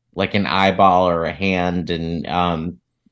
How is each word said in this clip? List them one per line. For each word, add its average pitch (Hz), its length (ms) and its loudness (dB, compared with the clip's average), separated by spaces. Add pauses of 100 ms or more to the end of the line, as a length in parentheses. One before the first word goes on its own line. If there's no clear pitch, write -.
(140)
like, 95 220 -2
an 101 100 0
eyeball 92 640 4
or 85 160 0
a 80 80 -4
hand, 90 560 -2
and, 82 380 -4
um, 87 500 -2 (340)